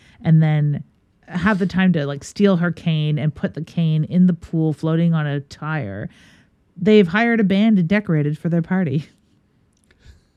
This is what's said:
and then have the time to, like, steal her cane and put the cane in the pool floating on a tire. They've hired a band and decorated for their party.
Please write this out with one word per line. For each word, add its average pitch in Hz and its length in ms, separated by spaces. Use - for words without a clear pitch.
and 160 200
then 151 420
have 190 300
the 190 80
time 185 280
to, 151 120
like, 139 180
steal 196 340
her 175 140
cane 151 460
and 151 160
put - 200
the 147 100
cane 160 400
in 180 240
the 180 60
pool 160 400
floating 165 400
on 156 120
a 143 140
tire. 139 680
They've 208 320
hired 226 320
a 214 60
band 202 340
and 170 80
decorated 156 500
for - 120
their 170 120
party. 160 440